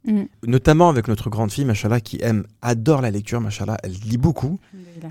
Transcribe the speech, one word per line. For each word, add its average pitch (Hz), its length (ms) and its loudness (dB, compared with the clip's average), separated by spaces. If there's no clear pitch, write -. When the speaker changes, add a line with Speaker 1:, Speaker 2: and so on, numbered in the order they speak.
Speaker 1:
Mm. 208 180 2
Speaker 2:
notamment 156 420 6
avec 120 180 0
notre 110 220 -2
grande 107 220 -2
fille, 143 140 -2
machallah, 110 360 0
qui - 200 -8
aime, 107 240 0
adore 120 400 2
la 117 100 -2
lecture, 107 300 -4
machallah, 104 420 -4
elle 95 100 -8
lit 110 240 -4
beaucoup. 151 420 0
Speaker 1:
Alhamdulillah. 170 380 -18